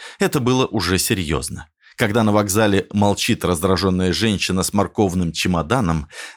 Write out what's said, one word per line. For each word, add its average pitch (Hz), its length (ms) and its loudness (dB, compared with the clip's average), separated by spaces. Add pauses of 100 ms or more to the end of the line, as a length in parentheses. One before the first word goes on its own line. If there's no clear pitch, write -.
(200)
Это 180 200 0
было 127 280 2
уже 92 300 0
серьёзно. 78 720 -4 (260)
Когда 113 280 2
на 107 80 4
вокзале 101 600 2
молчит 101 540 0
раздражённая 92 680 0
женщина 95 520 0
с - 100 -4
морковным 92 580 0
чемоданом, 82 800 -2 (280)